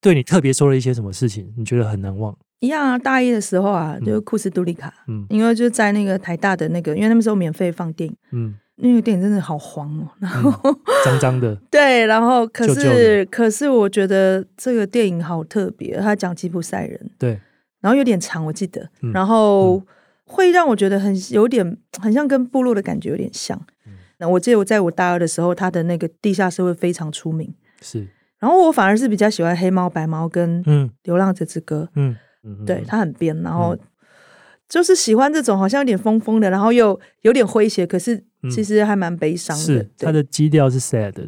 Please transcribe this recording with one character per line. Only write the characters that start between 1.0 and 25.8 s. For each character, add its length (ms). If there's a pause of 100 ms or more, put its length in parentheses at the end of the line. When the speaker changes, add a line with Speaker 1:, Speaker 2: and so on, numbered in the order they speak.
Speaker 1:
么 100
事 160
情， 280
你 80
觉 120
得 80
很 160
难 160
忘？ 200 (240)
Speaker 2:
一 80
样 180
啊， 120
大 220
一 120
的 80
时 200
候 100
啊， 280
Speaker 1:
嗯。 60
Speaker 2:
就 80
是 80
库 180
斯 100
杜 140
利 100
卡。 200 (160)
Speaker 1:
嗯。 200
Speaker 2:
因 160
为 100
就 140
在 220
那 140
个 120
台 200
大 200
的 120
那 120
个， 160
因 60
为 100
那 80
时 80
候 60
免 180
费 200
放 200
电 160
影。 80 (140)
Speaker 1:
嗯。 240 (220)
Speaker 2:
那 160
个 100
电 140
影 60
真 80
的 100
好 180
黄 300 (100)
哦， 100 (120)
然 100
后 400
Speaker 1:
嗯， 60 (280)
脏 140
脏 220
的。 220
Speaker 2:
<laughs> 80
对， 360
然 160
后 240
可 220
是， 80
Speaker 1:
旧 60
旧 80
的。 360
Speaker 2:
可 240
是 180
我 200
觉 180
得 380 (120)
这 160
个 140
电 200
影 160
好 220
特 280
别， 260
他 160
讲 200
吉 140
普 140
赛 240
人。 320
Speaker 1:
对。 220 (400)
Speaker 2:
然 120
后 40
有 80
点 140
长， 280
我 60
记 140
得。 220 (140)
Speaker 1:
嗯。 100
Speaker 2:
然 140
后 520
Speaker 1:
嗯。 80 (400)
Speaker 2:
会 240
让 160
我 80
觉 140
得 100
很， 160 (180)
有 140
点， 300 (240)
很 100
像 160
跟 200
部 160
落 120
的 60
感 180
觉 120
有 60
点 140
像。 300 (260)
Speaker 1:
嗯。 60 (240)
Speaker 2:
那 100
我 140
记 100
得 80
我 60
在 160
我 100
大 200
二 80
的 100
时 100
候， 160
他 160
的 120